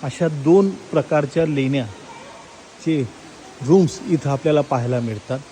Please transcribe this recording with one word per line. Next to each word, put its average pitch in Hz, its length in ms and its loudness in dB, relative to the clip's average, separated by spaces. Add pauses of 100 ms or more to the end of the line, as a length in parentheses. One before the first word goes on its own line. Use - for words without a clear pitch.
अशा 156 240 -2
दोन 160 420 4
प्रकारच्या 156 760 -2
लेण्याचे 139 1600 -4 (640)
रूम्स 170 400 4
इथं 151 220 0
आपल्याला 147 320 2
पाहायला 123 380 -2
मिळतात. 117 400 -6 (120)